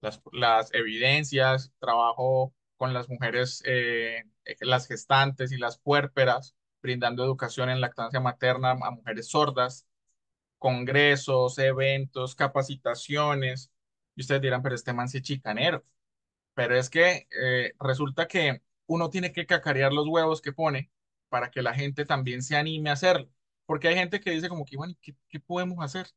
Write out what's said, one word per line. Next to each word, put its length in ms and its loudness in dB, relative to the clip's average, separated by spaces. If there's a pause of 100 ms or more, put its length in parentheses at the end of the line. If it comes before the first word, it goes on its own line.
Las, 200 -8 (100)
las 420 2
evidencias, 1040 0
trabajo 760 2 (240)
con 160 -2
las 160 -6
mujeres, 560 -2
eh, 580 -2 (220)
eh, 160 -12
las 260 0
gestantes 640 2
y 60 -6
las 220 -4
puérperas, 760 2 (260)
brindando 420 -2
educación 460 -2
en 120 0
lactancia 380 -4
materna 520 2
a 200 -2
mujeres 380 -8
sordas, 580 0 (680)
congresos, 1000 2
eventos, 800 0
capacitaciones. 1300 -2 (460)
Y 60 -12
ustedes 200 0
dirán, 220 0
"Pero 120 -2
este 180 -6
man 160 -4
sí 80 -8
es 60 -6
chicanero". 600 -2 (680)
Pero 240 2
es 120 0
que, 380 2 (100)
eh, 420 0
resulta 480 -2
que 340 -2 (240)
uno 240 -2
tiene 240 -4
que 120 -6
cacarear 460 2
los 160 0
huevos 340 2
que 120 -8
pone 360 -2 (400)
para 220 -2
que 100 -4
la 120 -2
gente 320 -4
también 380 -2
se 120 -4
anime 340 0
a 40 2
hacerlo. 360 2 (360)
Porque 220 0
hay 80 4
gente 240 0
que 120 -4
dice 180 -2
como 160 -6
que, 120 -14
"Bueno, 240 -10
¿qué, 140 -20 (140)
qué 100 -12
podemos 440 -6
hacer? 340 -8